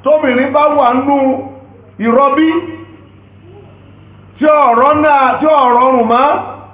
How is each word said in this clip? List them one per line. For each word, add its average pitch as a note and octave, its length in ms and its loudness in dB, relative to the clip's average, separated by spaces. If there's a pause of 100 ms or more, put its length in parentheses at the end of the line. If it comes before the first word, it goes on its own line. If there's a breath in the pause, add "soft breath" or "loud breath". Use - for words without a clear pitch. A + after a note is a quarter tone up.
tóbìnrin C4+ 520 -2
bá D4 160 2
wà C4+ 260 0
nú C4+ 540 -2 (500)
ìrọbí, C#4 540 0 (1900)
tí D4 80 0
ọ̀rọ̀ C#4+ 540 2
náà, C#4 400 2
tí D4+ 60 0
ọ̀rọ̀ C4 460 2
rùn A#3 160 0
mọ́. C4 480 -2 (180)